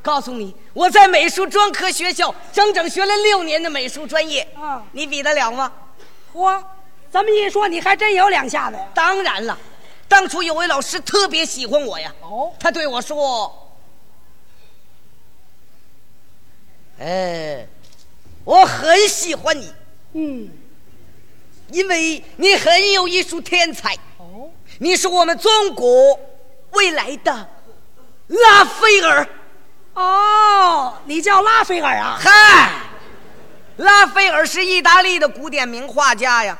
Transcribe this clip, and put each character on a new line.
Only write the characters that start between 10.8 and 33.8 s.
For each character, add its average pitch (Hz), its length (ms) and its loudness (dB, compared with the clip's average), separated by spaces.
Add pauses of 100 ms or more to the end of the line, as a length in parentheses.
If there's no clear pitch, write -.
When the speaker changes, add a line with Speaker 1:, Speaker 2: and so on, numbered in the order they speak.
Speaker 1:
师 339 200 -6
特 - 280 0
别 320 160 -2
喜 254 220 -8
欢 285 180 0
我 185 160 -8
呀。 160 100 -8 (120)
Speaker 2:
哦。 226 360 -8
Speaker 1:
他 330 120 0
对 311 160 -4
我 247 160 -4
说 269 500 -2 (3500)
：“哎， 160 680 -6 (800)
我 359 200 8
很 370 440 2
喜 339 260 -4
欢 302 240 -4
你。” 220 140 -14 (420)
Speaker 2:
嗯。 269 360 -8 (1200)
Speaker 1:
因 359 160 -2
为 320 360 -2 (140)
你 381 200 4
很 381 360 4
有 381 160 2
艺 359 140 0
术 339 180 -6
天 339 320 0
才。 214 220 -6 (240)
Speaker 2:
哦。 196 320 -16 (280)
Speaker 1:
你 349 180 0
是 370 120 0
我 349 160 4
们 330 140 0
中 427 360 4
国 254 440 6 (540)
未 381 200 2
来 269 240 -4
的 226 320 -4 (800)
拉 403 360 8
斐 415 380 4
尔。 294 240 2 (680)
Speaker 2:
哦， 381 1000 4 (120)
你 302 140 -4
叫 392 220 4
拉 - 220 4
斐 349 160 -2
尔 277 160 0
啊？ 208 240 -4
Speaker 1:
嗨， 403 500 10 (1080)
拉 403 280 6